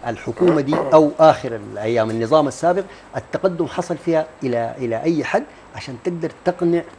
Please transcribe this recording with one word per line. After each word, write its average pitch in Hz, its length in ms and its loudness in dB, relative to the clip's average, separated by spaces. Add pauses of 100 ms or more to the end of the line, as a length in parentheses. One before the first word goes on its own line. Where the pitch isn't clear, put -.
الحكومة 147 540 0
دي 139 140 0 (180)
أو 156 260 8
آخر 135 400 4 (140)
الأيام 110 360 0
النظام 117 380 2
السابق 175 360 0 (340)
التقدم 170 500 -4
حصل 170 300 -6
فيها 160 280 -2 (180)
إلى، 117 340 -4
إلى 113 240 -4
أي 160 220 0
حد - 200 0 (320)
عشان 131 280 -12
تقدر 170 280 -4 (140)
تقنع 175 360 0 (180)